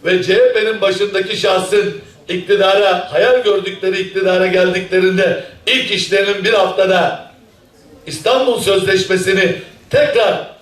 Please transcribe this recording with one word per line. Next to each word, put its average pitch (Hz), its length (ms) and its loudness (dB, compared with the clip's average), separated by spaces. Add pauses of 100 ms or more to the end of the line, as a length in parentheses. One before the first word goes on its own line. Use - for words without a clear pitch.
ve 180 180 0
C 180 120 2
H 247 180 4
P'nin 214 280 -2
başındaki 190 560 -2
şahsın 196 640 0 (280)
iktidara, 190 840 0
hayal 240 300 2
gördükleri 190 580 -2
iktidara 185 460 0
geldiklerinde 185 960 0 (220)
ilk 233 240 -2
işlerinin 196 540 -2
bir 214 80 0
haftada 190 800 0 (760)
İstanbul 247 540 0
Sözleşmesi'ni 190 960 0 (340)
tekrar 480 560 0 (160)